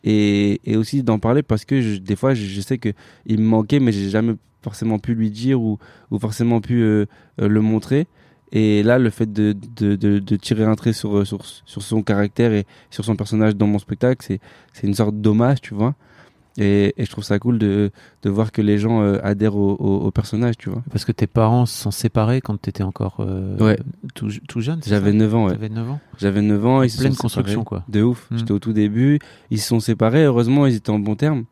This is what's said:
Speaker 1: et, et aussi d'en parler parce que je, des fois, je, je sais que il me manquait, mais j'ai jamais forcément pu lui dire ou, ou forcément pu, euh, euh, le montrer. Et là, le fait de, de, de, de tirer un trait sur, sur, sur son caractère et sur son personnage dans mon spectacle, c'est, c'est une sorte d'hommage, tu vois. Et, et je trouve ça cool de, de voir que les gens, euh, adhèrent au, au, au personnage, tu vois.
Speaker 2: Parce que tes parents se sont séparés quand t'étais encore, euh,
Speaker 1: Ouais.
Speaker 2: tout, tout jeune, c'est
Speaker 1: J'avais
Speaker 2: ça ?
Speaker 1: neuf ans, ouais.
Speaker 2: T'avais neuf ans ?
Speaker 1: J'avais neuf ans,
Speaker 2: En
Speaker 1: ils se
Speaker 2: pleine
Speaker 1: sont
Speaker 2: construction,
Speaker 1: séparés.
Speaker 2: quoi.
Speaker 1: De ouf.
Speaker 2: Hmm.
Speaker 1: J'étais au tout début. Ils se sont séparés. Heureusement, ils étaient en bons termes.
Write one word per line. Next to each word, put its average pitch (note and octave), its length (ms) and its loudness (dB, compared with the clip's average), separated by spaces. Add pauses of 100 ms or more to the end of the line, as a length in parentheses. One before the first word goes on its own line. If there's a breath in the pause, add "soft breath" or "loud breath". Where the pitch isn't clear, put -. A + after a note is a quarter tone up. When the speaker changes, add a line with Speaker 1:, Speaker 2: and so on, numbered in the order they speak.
Speaker 1:
et, G2+ 600 2
et A2 100 0
aussi B2 280 -2
d'en A2+ 160 2
parler B2+ 220 2
parce A2 220 -2
que C#3 180 0
je, G#2+ 180 -2
des F#2+ 180 -4
fois, C3+ 160 0
je, G#2+ 120 -4
je G2 140 -8
sais A#2+ 180 -4
que A2+ 120 -4 (360 loud breath)
il A2 140 0
me A2 60 2
manquait, A2 340 2
mais A#2+ 140 2
j'ai G2 160 -2
jamais A2 260 0 (260)
forcément A2 380 -4
pu A#2 160 -4
lui A2 160 0
dire A#2+ 300 0
ou, G#2+ 160 -2 (340 loud breath)
ou G#2+ 80 -2
forcément A#2 400 0
pu, A#2 220 0
euh, G#2+ 240 2 (340 soft breath)
euh, G#2 80 0
le G#2+ 140 4
montrer. A2 460 0 (440 soft breath)
Et G#2+ 320 4
là, A#2+ 160 4
le A#2+ 100 2
fait A2 220 -4
de, G#2+ 240 2 (220)
de, G2+ 180 2
de, G2+ 240 2
de G2 160 -2
tirer A2 300 -2
un A2 100 2
trait A2+ 160 -2
sur, G2+ 340 -2
sur, G2 200 -10
sur - 360 -16
son A2 220 -2
caractère G#2 480 0
et G2+ 140 0 (240 soft breath)
sur G2+ 160 -8
son A2 100 0
personnage G#2+ 400 0
dans G#2 120 2
mon G#2 120 0
spectacle, B2 460 -2
c'est, F#2+ 140 -6 (340 loud breath)
c'est - 120 -8
une G2+ 100 0
sorte G#2 260 0
d'hommage, A#2 400 2
tu - 120 -14
vois. G#2+ 220 0 (640 soft breath)
Et, G2+ 380 2
et - 80 -4
je G2 80 -4
trouve G#2 140 -10
ça G#2 120 0
cool A#2 200 0
de, G2+ 340 2 (320 soft breath)
de G#2 60 0
voir G#2 240 0
que A2 80 -2
les G#2 160 4
gens, A2 240 0
euh, G2+ 220 2
adhèrent G2+ 340 0
au, G2+ 200 2
au, G2 280 0
au G2 60 0
personnage, A#2 460 -2
tu - 120 -10
vois. G#2+ 200 -6
Speaker 2:
Parce - 140 -6
que - 80 -4
tes G#2+ 160 -2
parents A#2 380 2
se - 120 -8
sont G#2 140 -6
séparés A#2 480 0
quand G#2+ 160 -6
t'étais - 280 -6
encore, F#2+ 360 -6
euh, F#2+ 400 -6
Speaker 1:
Ouais. G#2+ 180 4 (360)
Speaker 2:
tout, G#2+ 160 -6 (180)
tout A#2+ 140 -6
jeune, D#3 200 -4
c'est A2 80 -10
Speaker 1:
J'avais G2+ 220 2
Speaker 2:
ça ? G#2+ 60 2
Speaker 1:
neuf A2 180 2
ans, A2+ 120 2
ouais. F#2 40 0
Speaker 2:
T'avais G#2+ 160 -6
neuf A2+ 220 -8
ans ? C#3+ 100 -8 (180)
Speaker 1:
J'avais G2+ 240 0
neuf G#2 240 2
ans, C3 120 4
Speaker 2:
En C3 60 4
Speaker 1:
ils B2 60 2
se G#2+ 100 -6
Speaker 2:
pleine C3+ 120 0
Speaker 1:
sont B2+ 120 -4
Speaker 2:
construction, G#2+ 400 -2
Speaker 1:
séparés. F#2 200 -8
Speaker 2:
quoi. - 60 -
Speaker 1:
De G#2 140 2
ouf. A#2+ 280 -2
Speaker 2:
Hmm. A#2 60 -4
Speaker 1:
J'étais A2+ 160 -2
au G2+ 60 0
tout A2+ 120 -4
début. A2+ 480 2 (320 loud breath)
Ils A2 80 -2
se - 80 -6
sont A#2 140 0
séparés. A2+ 420 2
Heureusement, C3 420 4
ils B2 100 4
étaient G#2+ 160 -6
en G#2+ 80 0
bons G#2 160 -2
termes. C#3+ 360 -2